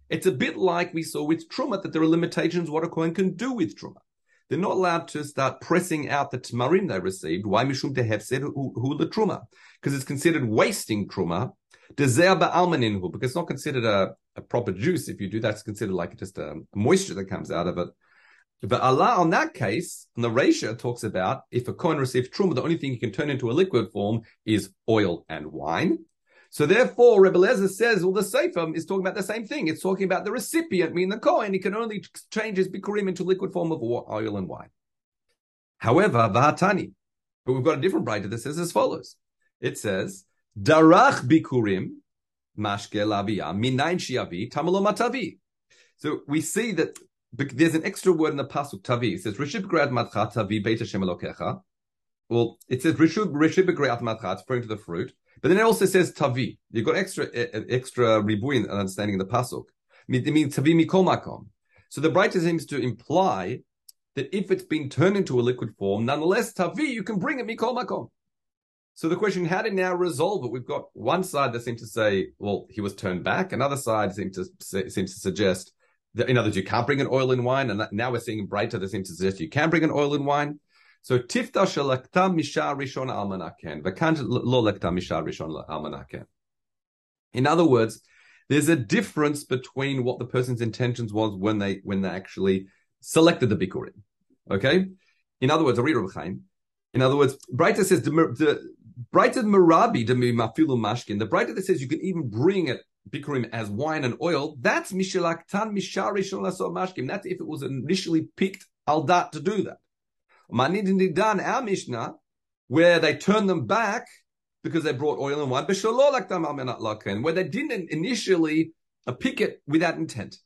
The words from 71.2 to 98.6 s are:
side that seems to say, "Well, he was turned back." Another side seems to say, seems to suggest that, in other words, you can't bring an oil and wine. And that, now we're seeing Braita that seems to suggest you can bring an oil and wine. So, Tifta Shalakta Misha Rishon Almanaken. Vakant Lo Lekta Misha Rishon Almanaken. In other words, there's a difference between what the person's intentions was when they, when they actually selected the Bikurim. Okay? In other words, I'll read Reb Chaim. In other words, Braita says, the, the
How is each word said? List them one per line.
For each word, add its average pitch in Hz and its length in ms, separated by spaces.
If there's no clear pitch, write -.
side 139 320
that 117 80
seems 113 180
to 113 60
say, 104 520
"Well, 101 300
he 107 140
was 101 120
turned 92 300
back." 185 280
Another 139 240
side 107 380
seems 95 220
to 90 80
say, - 280
seems - 260
to - 60
suggest 95 520
that, 110 140
in 131 80
other 110 120
words, 104 80
you 92 80
can't 117 220
bring 143 140
an 131 100
oil 131 220
and 123 120
wine. 131 260
And 101 100
that, 101 140
now 120 160
we're 120 100
seeing 110 260
Braita 104 320
that 95 120
seems 95 180
to 87 60
suggest 95 260
you 80 80
can 156 220
bring 165 140
an 156 60
oil 143 240
and 139 120
wine. 147 340
So, 127 160
Tifta 208 440
Shalakta 180 720
Misha 151 420
Rishon 135 340
Almanaken. 90 720
Vakant 160 400
Lo 123 400
Lekta 101 300
Misha 87 220
Rishon 80 520
Almanaken. 76 600
In 127 140
other 165 180
words, 117 380
there's 143 180
a 165 80
difference 147 680
between 135 600
what 123 140
the 123 80
person's 123 340
intentions 117 500
was 104 240
when 104 240
they, 98 260
when 98 180
they 92 80
actually 95 560
selected 160 480
the 104 80
Bikurim. - 380
Okay? 139 380
In 131 100
other 160 140
words, 120 140
I'll 120 80
read 156 100
Reb 110 160
Chaim. 80 300
In 123 80
other 131 160
words, 143 220
Braita 202 320
says, 185 200
the, 160 80
the 151 500